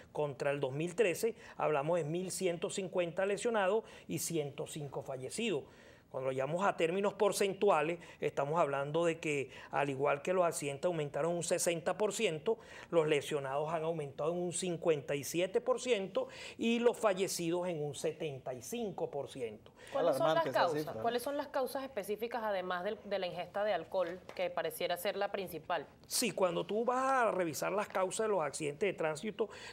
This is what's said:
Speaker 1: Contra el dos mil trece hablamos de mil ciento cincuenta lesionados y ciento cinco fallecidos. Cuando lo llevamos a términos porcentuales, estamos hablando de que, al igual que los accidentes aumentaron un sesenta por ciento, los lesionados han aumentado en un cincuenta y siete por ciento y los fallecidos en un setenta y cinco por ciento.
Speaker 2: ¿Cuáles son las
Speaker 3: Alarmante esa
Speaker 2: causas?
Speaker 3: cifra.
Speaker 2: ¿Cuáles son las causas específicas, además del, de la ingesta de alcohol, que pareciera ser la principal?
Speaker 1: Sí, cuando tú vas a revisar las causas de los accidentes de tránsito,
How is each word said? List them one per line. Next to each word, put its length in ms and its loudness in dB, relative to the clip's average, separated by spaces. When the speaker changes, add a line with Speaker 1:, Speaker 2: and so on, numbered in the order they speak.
Speaker 1:
Contra 380 -2
el 100 0
dos 120 0
mil 220 -2
trece 400 2
hablamos 400 2
de 80 0
mil 260 -4
ciento 380 -2
cincuenta 560 -2
lesionados 600 2
y 120 -4
ciento 480 -4
cinco 360 -8
fallecidos. 640 -2
Cuando 200 -2
lo 20 2
llevamos 320 0
a 120 2
términos 380 2
porcentuales, 840 4
estamos 400 2
hablando 440 2
de 140 2
que, 320 -2
al 180 2
igual 320 2
que 100 0
los 120 4
accidentes 400 -2
aumentaron 500 0
un 80 -2
sesenta 560 0
por 140 2
ciento, 460 0
los 180 6
lesionados 640 2
han 100 0
aumentado 480 -2
en 80 0
un 140 -2
cincuenta 640 2
y 80 -4
siete 360 0
por 200 0
ciento 480 0
y 220 2
los 180 6
fallecidos 720 2
en 160 -2
un 140 -4
setenta 580 -4
y 80 -12
cinco 480 -4
por 180 -6
ciento. 440 -8
Speaker 2:
¿Cuáles 240 4
son 120 4
las 80 4
Speaker 3:
Alarmante 140 2
esa 100 2
Speaker 2:
causas? 240 2
Speaker 3:
cifra. 180 -6
Speaker 2:
¿Cuáles 220 0
son 120 -4
las 120 -4
causas 340 -2
específicas, 640 -4
además 400 -2
del, 200 -2
de 140 -2
la 80 -2
ingesta 380 -4
de 80 2
alcohol, 480 0
que 140 0
pareciera 460 -2
ser 200 -2
la 160 0
principal? 520 -2
Speaker 1:
Sí, 240 0
cuando 340 2
tú 200 0
vas 180 2
a 300 4
revisar 400 0
las 160 0
causas 380 0
de 20 2
los 120 2
accidentes 480 -2
de 40 0
tránsito, 580 -2